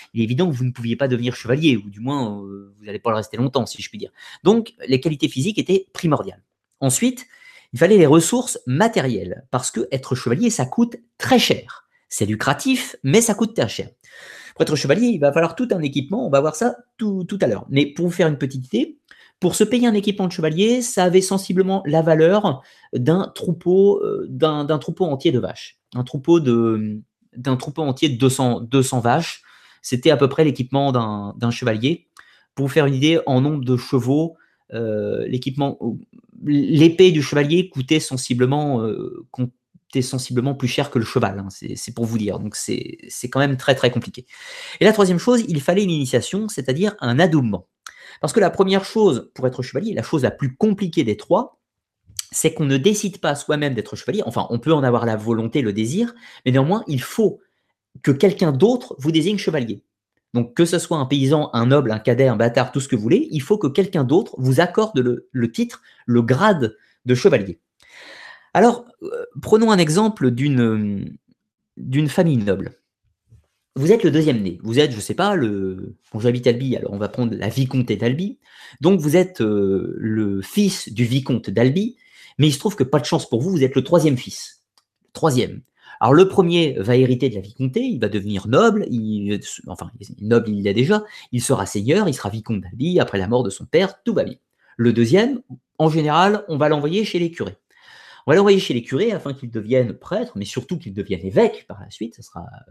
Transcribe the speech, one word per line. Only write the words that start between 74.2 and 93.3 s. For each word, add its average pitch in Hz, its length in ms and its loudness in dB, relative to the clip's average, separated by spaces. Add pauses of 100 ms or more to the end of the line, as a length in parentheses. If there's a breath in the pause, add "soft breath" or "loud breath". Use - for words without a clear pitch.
né. 87 200 -6
Vous 113 180 0
êtes, 143 120 4
je 107 80 -8
sais 104 140 -6
pas, 202 200 0
le, 98 640 -4 (160)
bon, 120 60 -8
j'habite 123 280 0
Albi, 123 300 0
alors 104 160 -6
on 101 60 -8
va 104 100 -4
prendre 113 260 -4
la 98 140 -6
vicomté 127 480 -2
d'Albi. 131 420 -2 (440 loud breath)
Donc, 180 180 4
vous 147 160 2
êtes, 185 240 2
euh, 98 560 0
le 107 460 -2
fils 190 500 -2
du 113 120 0
vicomte 123 440 -2
d'Albi, 131 480 0 (440 soft breath)
mais 151 80 6
il 147 40 2
se 131 60 -4
trouve 208 180 -4
que - 80 2
pas 135 160 2
de 127 40 -8
chance - 240 -2
pour 117 120 0
vous, 165 100 -2
vous 156 140 2
êtes 127 100 0
le 131 80 2
troisième 151 340 2
fils. - 480 -14 (400)
Le - 80 -20
troisième. 123 500 -2 (380 loud breath)
Alors, 123 140 6
le 185 140 8
premier 170 500 2
va 117 180 2
hériter 131 320 2
de 117 60 -4
la 101 60 -8
vicomté, 131 400 -4
il 240 200 -4
va 107 80 -2
devenir 101 380 -6
noble, 202 440 2
il, 104 500 -4 (260)
enfin, 85 240 -14 (300)
noble, 110 280 0
il 104 140 -4
l'est 101 120 0
déjà, 185 300 2 (260 loud breath)
il 123 120 -4
sera 98 240 0
seigneur, 147 420 0
il 135 60 -2
sera - 160 -8
vicomte 110 300 -6
d'Albi 123 380 -2
après 113 200 0
la 95 100 -4
mort 123 160 0